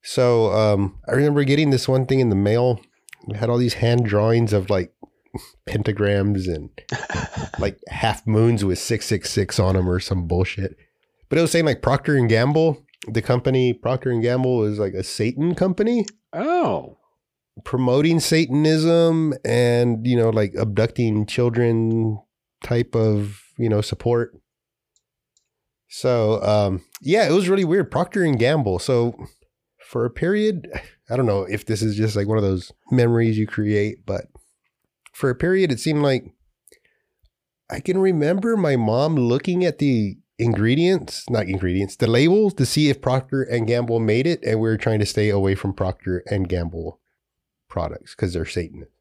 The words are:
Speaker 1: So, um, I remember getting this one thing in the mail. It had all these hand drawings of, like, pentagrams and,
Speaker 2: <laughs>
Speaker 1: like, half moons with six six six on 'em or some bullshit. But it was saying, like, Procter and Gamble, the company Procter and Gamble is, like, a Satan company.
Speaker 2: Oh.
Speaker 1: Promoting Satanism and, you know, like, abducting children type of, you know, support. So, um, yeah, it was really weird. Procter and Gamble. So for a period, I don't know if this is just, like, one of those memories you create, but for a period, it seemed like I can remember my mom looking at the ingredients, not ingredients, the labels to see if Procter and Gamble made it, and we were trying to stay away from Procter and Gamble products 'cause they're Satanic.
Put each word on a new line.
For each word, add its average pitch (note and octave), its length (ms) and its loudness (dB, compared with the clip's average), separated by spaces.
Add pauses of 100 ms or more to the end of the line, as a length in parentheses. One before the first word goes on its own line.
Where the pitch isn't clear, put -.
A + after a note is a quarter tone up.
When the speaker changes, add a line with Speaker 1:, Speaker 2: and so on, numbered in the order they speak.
Speaker 1:
So, A#2+ 520 2
um, G#2 540 2
I - 40 -4
remember C#3+ 320 2
getting C#3+ 260 2
this C3 180 0
one C3 200 2
thing C3+ 120 0
in B2 100 2
the G2 60 2
mail. A2 440 2 (480)
It G#2+ 80 -8
had A2+ 140 -2
all A#2+ 80 0
these B2 180 0
hand A#2+ 300 2
drawings G#2+ 480 2
of, G2 180 0
like, F#2 220 -2 (760)
pentagrams G2+ 800 0
and, D#2 220 -6 (200)
Speaker 2:
<laughs> - 720 -8
Speaker 1:
like, G2+ 180 -4 (120)
half - 360 -4
moons A2 400 2
with F#2 140 0
six - 260 -4
six - 240 -4
six G2 300 -2
on F#2 180 2
'em F2+ 120 0
or F2+ 100 0
some F2+ 280 -4
bullshit. F#2 480 -2 (520)
But D3 100 0
it E3+ 40 4
was D#3+ 100 2
saying, E3 140 2
like, C#3 180 0
Procter C#3+ 320 2
and B2 140 4
Gamble, D3 540 2 (240)
the A2+ 140 -2
company B2+ 520 0
Procter B2+ 360 -4
and A2+ 140 0
Gamble B2 400 0
is, G#2 160 -2
like, G2 140 -2
a F#2 100 -6
Satan D3 500 -2
company. G#3 520 0 (280)
Speaker 2:
Oh. D4+ 640 -4 (680)
Speaker 1:
Promoting C3+ 560 2
Satanism D#3+ 1120 2 (120)
and, A#2+ 640 2
you B2+ 80 2
know, A2+ 140 2
like, G#2+ 260 -2
abducting G#2+ 720 0
children A2+ 920 0 (440)
type A#2+ 320 -4
of, G#2 460 0 (160)
you A#2 120 0
know, G#2 120 2
support. A#2 520 -2 (1500)
So, A2+ 560 0
um, G2+ 420 2 (160)
yeah, F#3 260 2
it C#3+ 60 0
was F#3 160 2
really G3 160 2
weird. E3+ 260 0
Procter F3+ 320 -2
and D3 160 2
Gamble. A#2 400 2
So A#2+ 360 0 (720)
for A#2+ 180 -4
a A#2+ 40 -2
period, G#3 600 -2 (400)
I B2 80 -2
don't C3 80 2
know G2 180 0
if G2 220 -6
this G#2+ 160 -2
is G#2+ 140 0
just, G#2+ 200 0
like, G2+ 120 -2
one A2 100 0
of G#2 60 2
those F#2+ 280 -2 (200)
memories A#2 460 2
you G#2+ 100 0
create, G#2 580 -2
but F#2+ 200 -6 (880)
for - 160 -2
a A#2+ 60 -2
period, F3+ 360 0
it A#2 80 -2
seemed D3 220 0
like C#3 240 0 (1400)
I - 100 -8
can F#3 180 -2
remember F#3+ 600 2
my D#3 180 2
mom B2 400 2
looking C#3+ 500 0
at D#3+ 140 -2
the A2+ 380 0 (200)
ingredients, A#2+ 920 0
not A2 180 -2
ingredients, F#2+ 500 -2
the A2+ 100 0
labels E3+ 460 4
to C3 120 2
see D3+ 240 2
if - 120 -2
Procter C3 420 -2
and A#2 240 -2
Gamble A#2 320 0
made A2+ 280 2
it, E3+ 160 -2
and A2 180 0
we A2+ 80 0
were A2 80 0
trying A2 220 0
to G#2 60 2
stay G#2+ 240 0
away G2 260 2
from G2 180 -4
Procter F#2 540 -4
and F#2+ 200 -2
Gamble E2+ 520 -6 (680)
products - 480 -8
'cause F2+ 180 -4
they're E2 120 -4
Satanic. D2+ 440 -10 (120)